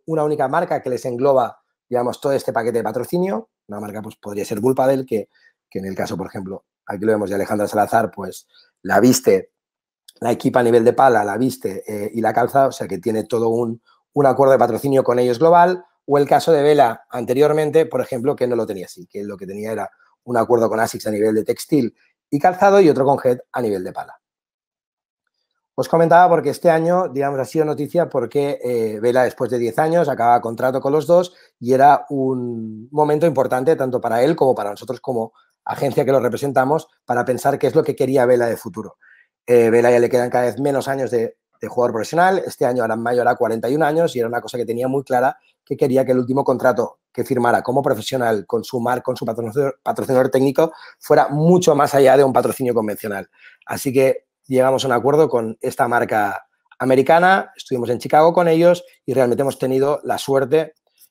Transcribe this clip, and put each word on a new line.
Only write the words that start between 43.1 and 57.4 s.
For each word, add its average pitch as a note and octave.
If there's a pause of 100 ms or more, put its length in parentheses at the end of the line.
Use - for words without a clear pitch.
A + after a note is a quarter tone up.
a B2
cuarenta A2+
y C#3
un D#3
años D3+
y B2
era A#2
una A#2+
cosa A#2
que A#2
tenía A#2
muy C3+
clara B2+ (260)
que C#3
quería C3
que B2+
el B2+
último B2+
contrato A#2+ (140)
que A#2+
firmara A#2+
como C3
profesional A2+
con A2+
su B2+
mar-, B2
con B2+
su -
patrocinador, A#2
patrocinador B2+
técnico C#3 (260)
fuera D3
mucho D#3+
más C#3+
allá C3+
de C#3+
un C3
patrocinio B2
convencional. G#2 (360)
Así -
que C3 (220)
llegamos B2+
a C3+
un B2+
acuerdo C#3+
con A2+
esta B2+
marca A2 (320)
americana, E3